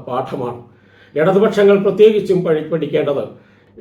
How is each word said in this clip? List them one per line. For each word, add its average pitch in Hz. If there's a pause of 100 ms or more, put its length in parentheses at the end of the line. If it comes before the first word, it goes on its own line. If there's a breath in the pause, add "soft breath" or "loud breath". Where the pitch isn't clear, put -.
പാഠമാണ്. 127 (540 soft breath)
ഇടതുപക്ഷങ്ങൾ 202
പ്രത്യേകിച്ചും 196
പഠി-, 156
പഠിക്കേണ്ടത്, 143 (560 soft breath)